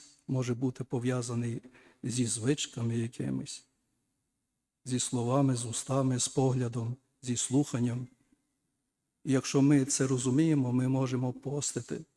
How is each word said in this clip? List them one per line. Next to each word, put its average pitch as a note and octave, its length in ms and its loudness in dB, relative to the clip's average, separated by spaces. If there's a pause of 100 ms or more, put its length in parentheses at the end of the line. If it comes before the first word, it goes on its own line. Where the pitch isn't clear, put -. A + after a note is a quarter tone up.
(280)
може B2+ 260 0
бути B2+ 300 -2
пов'язаний A#2+ 760 -2 (420)
зі B2 220 0
звичками A#2 720 -2
якимись, - 680 -4 (1200)
зі B2+ 140 -2
словами, B2+ 560 2
з A#2+ 100 -4
устами, C3 540 0
з - 80 0
поглядом, B2 680 0 (260)
зі B2 160 -4
слуханням. B2 720 0 (1160)
І - 80 -2
якщо C3+ 300 2
ми C#3 240 6
це C3+ 220 0
розуміємо, C3 680 2
ми B2+ 140 2
можемо C3 460 0
постити. C#3 720 -6 (120)